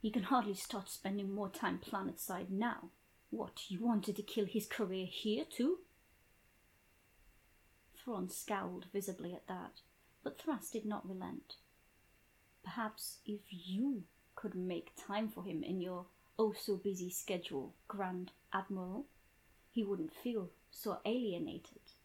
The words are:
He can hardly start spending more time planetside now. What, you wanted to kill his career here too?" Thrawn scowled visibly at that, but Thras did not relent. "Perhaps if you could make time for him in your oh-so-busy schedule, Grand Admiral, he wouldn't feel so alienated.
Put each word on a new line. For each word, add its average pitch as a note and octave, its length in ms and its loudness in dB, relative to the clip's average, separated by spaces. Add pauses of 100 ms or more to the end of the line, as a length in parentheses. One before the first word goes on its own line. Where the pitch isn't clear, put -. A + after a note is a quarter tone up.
He G#3+ 120 0
can A3 100 4
hardly G#3 320 4
start F#3+ 340 -4
spending G3 460 0
more G3+ 140 0
time F#3 320 0
planetside F#3 720 -2
now. G3 420 0 (380)
What, - 380 -4
you F3+ 120 0
wanted G#3+ 340 4
to G#3 80 -4
kill G#3 240 2
his G#3 220 2
career F#3+ 380 0
here A3 380 2
too?" E4 400 2 (2000)
Thrawn F#3+ 340 -2
scowled F#3 640 -2
visibly F3+ 420 -2
at - 140 -12
that, - 340 -6 (400)
but C#4 160 -4
Thras - 320 -2
did G#3+ 160 -2
not G#3+ 180 0
relent. F#3 540 -6 (1040)
"Perhaps - 640 -4
if G#3 240 -4
you F#3+ 560 0 (300)
could F#3+ 180 -4
make F3+ 400 0
time G#3+ 340 0
for G#3 140 -6
him F3+ 220 0
in F#3+ 160 0
your F3+ 260 -2 (320)
oh-so-busy G3 720 2
schedule, - 640 -2 (140)
Grand F#3 420 -2 (220)
Admiral, G3 560 -2 (640)
he A#3 100 2
wouldn't F#3 320 0
feel A3 380 -2 (180)
so - 340 -2
alienated. G3 880 0 (120)